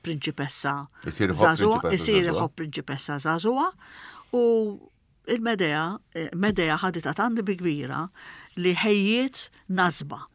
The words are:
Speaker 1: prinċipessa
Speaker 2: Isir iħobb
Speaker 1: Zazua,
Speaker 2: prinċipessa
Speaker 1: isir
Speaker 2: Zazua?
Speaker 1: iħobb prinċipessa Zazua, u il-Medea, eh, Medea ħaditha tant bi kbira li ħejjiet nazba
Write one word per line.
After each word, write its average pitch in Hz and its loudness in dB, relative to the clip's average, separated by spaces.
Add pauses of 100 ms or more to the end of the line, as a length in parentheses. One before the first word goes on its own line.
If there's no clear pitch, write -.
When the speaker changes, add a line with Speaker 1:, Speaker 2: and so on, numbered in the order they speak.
Speaker 1:
prinċipessa 143 -4 (320)
Speaker 2:
Isir 98 0
iħobb 87 2
Speaker 1:
Zazua, 160 6
Speaker 2:
prinċipessa - 0
Speaker 1:
isir 190 4
Speaker 2:
Zazua? 170 0
Speaker 1:
iħobb 165 -2
prinċipessa 147 -8
Zazua, 196 0 (600)
u 247 2 (840)
il-Medea, 196 0 (240)
eh, 165 -8
Medea 175 0
ħaditha 165 -2
tant 233 0
bi 196 -2
kbira 147 -4 (500)
li 180 2
ħejjiet 214 2 (180)
nazba 165 0